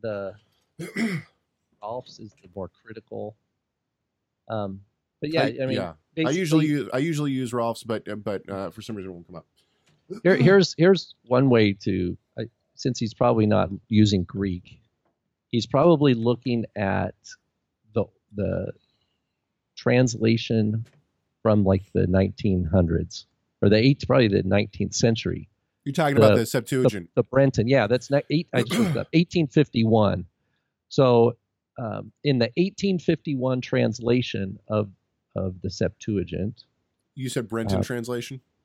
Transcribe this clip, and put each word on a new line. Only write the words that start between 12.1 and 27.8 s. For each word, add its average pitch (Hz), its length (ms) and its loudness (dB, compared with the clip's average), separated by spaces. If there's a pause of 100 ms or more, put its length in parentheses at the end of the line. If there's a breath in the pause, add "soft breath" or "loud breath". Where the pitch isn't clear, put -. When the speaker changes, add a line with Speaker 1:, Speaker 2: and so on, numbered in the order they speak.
Speaker 1:
uh, 113 60 -8 (300)
since - 240 -4
he's 110 160 -6
probably 117 320 2
not 101 240 2 (180)
using 104 360 4
Greek, 95 560 -8 (680)
he's 120 180 -2
probably 147 480 4
looking 117 500 -2 (100)
at 98 400 -2 (800)
the, 110 100 0 (300)
the 92 380 -6 (1040)
translation 113 1080 0 (580)
from, 104 220 4
like, 95 180 2 (120)
the 95 120 0
nineteen 95 580 0
hundreds 82 640 -2 (360)
or 101 60 6
the 101 80 6
eight, 135 300 2
probably 127 220 4
the 98 140 2
nineteenth 101 520 -2
century. 110 540 -2 (360)
Speaker 2:
You're 143 100 -8
talking 147 240 0
about 107 160 8
Speaker 1:
The, 101 60 2
Speaker 2:
the - 60 -2
Septuagint. 123 680 -2
Speaker 1:
the, 127 80 2
the - 20 -10
Brenton, 131 440 2
yeah, 127 180 4